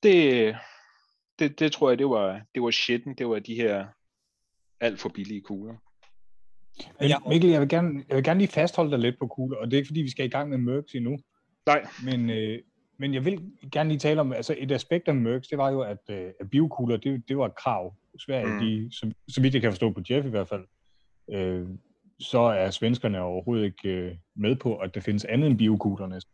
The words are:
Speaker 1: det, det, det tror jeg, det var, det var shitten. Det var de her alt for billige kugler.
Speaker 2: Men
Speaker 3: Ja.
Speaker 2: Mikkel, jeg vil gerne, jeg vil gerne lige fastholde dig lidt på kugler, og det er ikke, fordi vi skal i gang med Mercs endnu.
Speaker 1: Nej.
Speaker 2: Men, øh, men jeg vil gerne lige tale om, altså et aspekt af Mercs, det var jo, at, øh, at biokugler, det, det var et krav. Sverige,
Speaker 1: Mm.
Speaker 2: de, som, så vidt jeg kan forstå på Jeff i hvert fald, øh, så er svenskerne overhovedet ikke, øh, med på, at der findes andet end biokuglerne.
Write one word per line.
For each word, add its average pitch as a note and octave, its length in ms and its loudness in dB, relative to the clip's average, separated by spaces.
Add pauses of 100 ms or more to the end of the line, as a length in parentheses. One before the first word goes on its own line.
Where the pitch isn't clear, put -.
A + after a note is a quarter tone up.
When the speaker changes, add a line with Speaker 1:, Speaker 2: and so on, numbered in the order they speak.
Speaker 1:
det, C3 540 6 (800)
det, D3 200 0
det D#3 140 2
tror C#3 180 4
jeg, A#2+ 80 4
det C#3 100 2
var, G#2 340 0 (120)
det B2+ 80 -2
var A#2 80 2
shitten. A#2+ 480 -2
Det B2 100 -4
var A2 100 0
de A2+ 160 -10
her G#2 320 0 (920)
alt A2+ 200 -2
for - 80 -6
billige G#2 320 -8
kugler. G#2 340 -12 (1300)
Speaker 2:
Men C#3 80 4
Speaker 3:
Ja. C#3+ 80 4 (120)
Speaker 2:
Mikkel, E3+ 220 6
jeg D#3 100 6
vil C#3 80 2
gerne, D#3 400 0
jeg C3+ 80 0
vil C3+ 80 2
gerne D#3+ 160 4
lige G3 120 4
fastholde D#3+ 380 2
dig C#3 80 0
lidt A#2+ 200 2
på C3+ 80 -4
kugler, C3 320 -6
og A#2 80 -6
det A#2+ 60 -2
er C#3 60 4
ikke, C#3 100 0
fordi D#3 140 -4
vi C3+ 80 -2
skal C3 160 -4
i - 20 -2
gang C#3+ 200 -2
med C3+ 100 -4
Mercs B2+ 360 -2
endnu. B2+ 240 -4 (480)
Speaker 1:
Nej. D3 200 4 (180)
Speaker 2:
Men, B2 260 0
øh, A2 320 -4 (360)
men C#3 160 -4
jeg C3 100 -2
vil F#3 260 -4 (220)
gerne D#3 160 2
lige D3+ 100 0
tale D#3 220 2
om, C3+ 120 0
altså C#3 260 -4
et C3 140 -4
aspekt E3 360 -2
af D#3 60 2
Mercs, B2+ 340 0
det D3 100 -6
var C3+ 120 2
jo, C3+ 100 -2
at, G#2 180 -6 (120)
øh, F#2 200 -8 (100)
at G2 100 -12
biokugler, B2+ 460 2
det, C3 320 -4
det C3+ 100 -2
var C3 80 0
et G2+ 100 -6
krav. G2 380 -4 (240)
Sverige, B2+ 340 -4
Speaker 1:
Mm. G#2 60 -4
Speaker 2:
de, A2 340 -2
som, A2 200 -6 (160)
så - 140 0
vidt C3 120 4
jeg B2+ 80 2
kan A2+ 100 2
forstå G#2+ 200 0
på G2+ 80 -8 (100)
Jeff C#3 160 0
i C3 40 -6
hvert G2+ 180 -2
fald, F#2+ 160 -8 (680)
øh, F#2 340 -4 (540)
så - 180 -2
er G#2 320 4
svenskerne A2+ 500 -2
overhovedet F#2 440 -2
ikke, G2 240 -4
øh, F2+ 280 -4 (180)
med A2 220 0
på, A#2 220 -2
at F#2+ 160 -6
der G2+ 60 -6
findes G2+ 240 -2
andet C3 260 0
end A#2 80 4
biokuglerne. G2+ 640 0 (140)